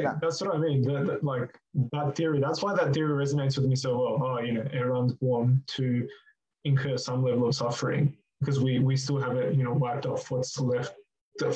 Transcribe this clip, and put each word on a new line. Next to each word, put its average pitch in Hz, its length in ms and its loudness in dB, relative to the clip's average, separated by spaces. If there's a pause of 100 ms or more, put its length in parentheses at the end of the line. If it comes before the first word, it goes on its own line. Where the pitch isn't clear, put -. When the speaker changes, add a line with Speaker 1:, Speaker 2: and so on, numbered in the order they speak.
Speaker 1:
தான். 135 180 -2
Speaker 2:
That's 165 180 0
what 190 140 -2
I 151 100 0
mean. 143 120 2 (100)
That, 139 200 0
that, - 120 -2 (120)
like, 123 180 -4 (440)
that 147 140 -2 (100)
theory, 156 280 2
that's 165 180 -2
why 202 140 0
that 139 160 2
theory 156 280 0
resonates 139 360 0
with 127 140 2
me 127 140 2
so 127 40 0 (100)
well. 113 160 0 (100)
Oh, 127 120 -2 (100)
you 117 80 -2
know, 110 100 -4 (140)
everyone's 127 440 0
born 123 220 2 (300)
to 135 80 -2 (840)
incur 135 260 2 (120)
some 127 200 -2
level 120 220 2
of 139 40 0 (100)
suffering 120 400 0 (360)
because 139 260 0
we, 131 60 2 (160)
we 135 60 2 (100)
still 139 220 0
haven't, 127 320 0
you 127 80 2
know, 120 80 0 (100)
wiped 123 280 -4
off 135 200 -4
what's 127 220 -4 (180)
left 123 220 -2 (600)